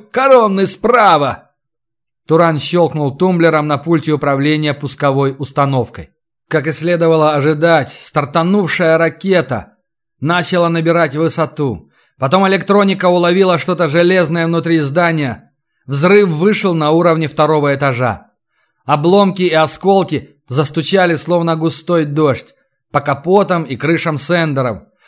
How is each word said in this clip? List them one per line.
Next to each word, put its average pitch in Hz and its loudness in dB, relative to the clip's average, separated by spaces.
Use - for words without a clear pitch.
коронный 226 2
справа!» 175 0
Туран 160 2
щёлкнул 151 -2
тумблером 165 2
на 147 -2
пульте 156 -2
управления 147 0
пусковой 139 -2
установкой. 135 -4
Как 151 -2
и 160 -4
следовало 160 0
ожидать, 151 0
стартанувшая 165 0
ракета 165 -2
начала 170 0
набирать 165 0
высоту. 151 -4
Потом 185 2
электроника 190 2
уловила 180 2
что-то 170 -2
железное 170 0
внутри 165 0
здания. 151 -2
Взрыв 180 2
вышел 180 0
на 156 0
уровне 165 2
второго 147 0
этажа. 127 -4
Обломки 180 2
и 170 0
осколки 160 0
застучали, 160 0
словно 170 -2
густой 160 -2
дождь, 143 -2
по 143 -2
капотам 170 0
и 139 -8
крышам 156 -4
сендеров. 135 -4